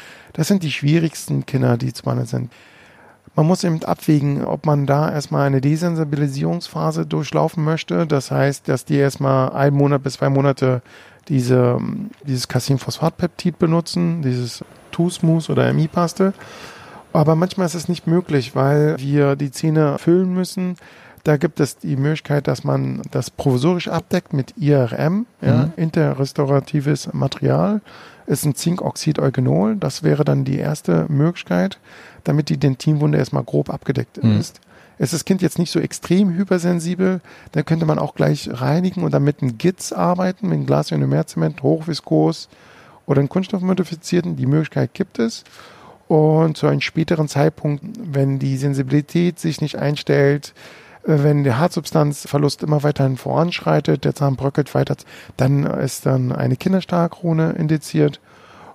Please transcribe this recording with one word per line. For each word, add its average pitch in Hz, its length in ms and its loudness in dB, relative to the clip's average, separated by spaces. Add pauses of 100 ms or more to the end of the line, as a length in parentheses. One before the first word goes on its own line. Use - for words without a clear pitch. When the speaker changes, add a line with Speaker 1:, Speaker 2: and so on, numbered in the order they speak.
(340)
Speaker 1:
das 160 140 -2
sind 196 160 2
die 147 80 -2
schwierigsten 147 760 0
Kinder, 127 300 2
die 123 160 -2
zu - 120 -12
behandeln 123 240 -2
sind. 123 240 -6 (840)
Man 151 100 4
muss 180 180 2
eben 160 200 0
abwägen, 147 600 0
ob - 220 -4
man 147 220 2
da 147 220 2
erstmal 143 360 -2
eine 135 160 2
Desensibilisierungsphase 156 1400 -2
durchlaufen 156 580 -2
möchte. 165 440 -2
Das 147 240 -2
heißt, 139 360 0
dass 135 160 -2
die 151 120 -2
erstmal 135 560 2
einen 139 260 2
Monat 143 260 4
bis 139 120 -6
zwei 139 140 0
Monate 135 520 2 (480)
diese, 123 480 2 (460)
dieses 131 240 -4
Casein-Phosphat-Peptid - 1120 -2
benutzen, 170 640 0
dieses 123 420 -4 (260)
Tooth 175 300 -2
Mousse 165 300 2
oder 127 180 2
M 135 80 0
I-Paste. 175 560 0 (800)
Aber 156 220 4
manchmal 180 320 0
ist 156 80 -8
es 165 120 -8
nicht 175 200 -4
möglich, 156 480 0
weil 147 420 2
wir 139 380 2
die 143 160 -4
Zähne 156 480 0
füllen 180 340 2
müssen. 180 420 -4 (480)
Da 151 140 2
gibt 151 220 -2
es 143 180 0
die 151 200 -4
Möglichkeit, 147 500 -2
dass 139 160 -2
man 135 480 -2
das 131 180 -4
provisorisch 143 600 0
abdeckt - 440 -4
mit 139 240 -4
I 147 140 2
R 131 220 4
M, 175 340 -2 (140)
ja, 123 240 4
Speaker 2:
Mhm. 160 100 -4
Speaker 1:
interrestauratives 143 1400 0
Material, 143 680 0 (440)
ist - 200 -2
ein 143 100 0
Zinkoxid-Eugenol. 147 1200 0
Das 175 280 -6
wäre 151 220 2
dann 139 200 0
die - 120 -2
erste 156 520 -2
Möglichkeit, 175 680 -2 (440)
damit 151 260 0
die 156 80 0
Dentinwunde 147 600 0
erstmal 135 260 -2
grob 143 260 -2
abgedeckt - 540 -4
Speaker 2:
Mhm. 110 160 4
Speaker 1:
ist. - 220 -8 (360)
Ist - 160 -2
das 156 100 -2
Kind 190 180 0
jetzt 165 180 0
nicht 170 120 -2
so - 80 0
extrem - 560 2
hypersensibel, 180 840 0 (320)
dann 151 100 0
könnte 165 220 0
man 151 140 2
auch 147 160 -4
gleich 151 360 0
reinigen 170 520 0
und 151 100 0
dann 143 100 4
mit 143 180 0
einem 123 160 -2
Gitz - 360 -2
arbeiten, 180 560 0
mit 160 80 0
einem 139 80 -2
Glas-Ionomerzement, 147 1000 0
hochviskos 160 840 0 (560)
oder 170 140 2
einen 143 100 2
kunststoffmodifizierten. 180 1080 -2
Die 131 100 -4
Möglichkeit 139 480 0
gibt - 240 -6
es. 233 280 -4 (640)
Und 156 480 4
zu 156 100 0
einem 143 140 2
späteren 160 480 -2
Zeitpunkt, 147 540 0 (140)
wenn 139 420 0
die 135 180 -2
Sensibilität 143 840 0
sich 160 220 -4
nicht 151 160 -4
einstellt, 143 760 0 (540)
äh, 156 160 4
wenn 147 220 4
der 123 140 2
Hartsubstanzverlust 147 1000 0
immer 151 220 0
weiterhin 139 320 0
voranschreitet, 156 880 0
der 139 120 0
Zahn 139 200 0
bröckelt 135 400 -2
weiter, 139 220 0 (400)
dann 139 260 2
ist - 440 -4
dann 127 260 0
eine 127 240 0
Kinderstarkrone 170 920 0
indiziert. 151 680 0 (560)